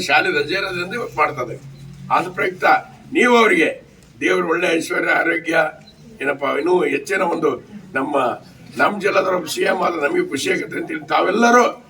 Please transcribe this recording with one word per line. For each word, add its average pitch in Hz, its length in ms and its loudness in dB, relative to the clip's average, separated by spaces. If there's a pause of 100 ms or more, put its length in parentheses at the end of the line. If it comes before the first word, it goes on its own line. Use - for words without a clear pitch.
ಶಾಲೆ 180 300 4
ರಜೆ 147 220 -2
ಇರೋದ್ರಿಂದ 185 400 -6
ಇವತ್ತು - 220 -8
ಮಾಡ್ತದೆ. - 340 -4 (580)
ಆದ 156 120 2 (120)
ಪ್ರಯುಕ್ತ 185 260 -2 (520)
ನೀವು 240 260 4
ಅವರಿಗೆ - 260 4 (540)
ದೇವ್ರ 180 200 2 (100)
ಒಳ್ಳೆ 175 160 0 (100)
ಐಶ್ವರ್ಯ, - 340 -2 (100)
ಆರೋಗ್ಯ, - 340 -2 (680)
ಏನಪ್ಪ, 139 220 -2 (160)
ಇನ್ನೂ 170 140 2 (200)
ಹೆಚ್ಚಿನ 190 280 -2 (120)
ಒಂದು 151 160 0 (480)
ನಮ್ಮ, 143 180 -2 (640)
ನಮ್ಮ - 140 2 (100)
ಜಿಲ್ಲಾದವ್ರ 185 360 2
ಒಬ್ಬ 165 140 -8
ಸಿ 180 160 -2
ಎಂ 185 160 0
ಆದ್ರೆ 170 200 -2
ನಮಗೆ 180 260 0
ಖುಷಿ - 220 -4
ಆಗುತ್ತೆ - 260 -6
ಅಂತೇಳಿ 160 340 -8
ತಾವೆಲ್ಲರೂ 233 500 4 (260)